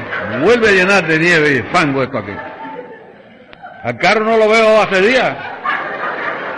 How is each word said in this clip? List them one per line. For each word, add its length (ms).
vuelve 260
a 40
llenar 340
de 120
nieve 340
y 100
fango 280
esto 160
aquí. 140
Al 140
carro 260
no 120
lo 120
veo 340
hace 180
días. 360